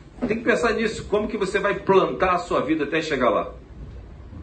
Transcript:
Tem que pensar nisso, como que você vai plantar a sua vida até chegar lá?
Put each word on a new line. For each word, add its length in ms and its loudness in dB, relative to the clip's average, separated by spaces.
Tem 120 0
que 40 -8
pensar 300 2
nisso, 320 -2
como 240 0
que 80 -4
você 220 -2
vai 200 0
plantar 540 4
a 60 2
sua 220 0
vida 240 0
até 180 0
chegar 260 2
lá? 260 0